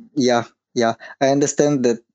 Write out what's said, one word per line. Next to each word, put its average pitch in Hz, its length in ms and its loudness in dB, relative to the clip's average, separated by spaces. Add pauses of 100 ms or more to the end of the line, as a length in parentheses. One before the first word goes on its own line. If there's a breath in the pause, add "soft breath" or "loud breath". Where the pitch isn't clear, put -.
(160)
yeah, 120 300 0 (280)
yeah, 113 200 0 (260 loud breath)
I 135 100 2
understand 143 540 0
that 117 160 0 (160)